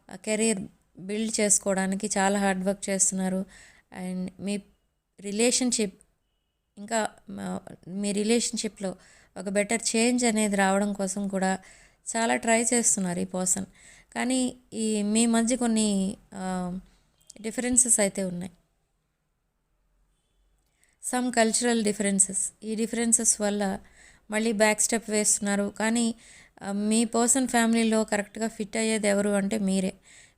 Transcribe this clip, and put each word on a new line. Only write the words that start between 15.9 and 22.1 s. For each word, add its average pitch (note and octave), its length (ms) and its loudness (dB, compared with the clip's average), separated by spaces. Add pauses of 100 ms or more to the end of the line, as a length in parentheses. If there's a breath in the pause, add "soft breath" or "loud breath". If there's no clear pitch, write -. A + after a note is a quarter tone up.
ఆ, F#3 460 -6 (640 soft breath)
డిఫరెన్సెస్ A#3+ 580 0
అయితే G3 240 0
ఉన్నాయి. F3+ 280 -8 (2500)
Some B3 240 0
cultural A3+ 480 4
differences. G3+ 540 2 (260)